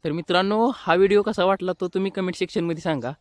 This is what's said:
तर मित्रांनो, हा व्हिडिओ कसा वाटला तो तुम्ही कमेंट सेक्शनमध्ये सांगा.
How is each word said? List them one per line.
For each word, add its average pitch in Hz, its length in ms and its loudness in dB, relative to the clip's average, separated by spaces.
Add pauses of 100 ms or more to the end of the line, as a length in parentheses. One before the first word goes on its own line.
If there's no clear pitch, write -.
तर 151 80 -4
मित्रांनो, 196 600 0
हा 170 200 0
व्हिडिओ 196 280 4
कसा 208 220 0
वाटला 185 360 0
तो 185 80 -4
तुम्ही 190 220 -2
कमेंट 185 240 -4
सेक्शनमध्ये 170 460 -4
सांगा. 139 400 -2